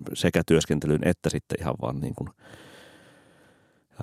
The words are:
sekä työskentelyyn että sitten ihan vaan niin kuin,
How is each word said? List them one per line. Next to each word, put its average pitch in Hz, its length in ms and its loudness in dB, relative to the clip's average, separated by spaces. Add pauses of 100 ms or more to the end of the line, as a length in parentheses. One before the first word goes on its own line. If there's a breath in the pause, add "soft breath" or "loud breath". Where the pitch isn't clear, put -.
(140)
sekä 85 320 2
työskentelyyn 76 640 2
että 87 220 0
sitten - 300 -6
ihan 67 220 -2
vaan 67 180 -6
niin - 140 -6
kuin, - 140 -8 (1700 loud breath)